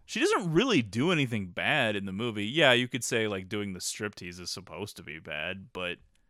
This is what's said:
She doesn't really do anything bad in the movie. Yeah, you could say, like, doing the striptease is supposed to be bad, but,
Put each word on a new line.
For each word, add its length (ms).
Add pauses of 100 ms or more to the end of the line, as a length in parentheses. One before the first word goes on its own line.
She 140
doesn't 320
really 280
do 300
anything 380
bad 480
in 100
the 60
movie. 340
Yeah, 260
you 140
could 160
say, 260
like, 200
doing 260
the 60
striptease 600
is 100
supposed 480
to 60
be 160
bad, 520
but, 260 (320)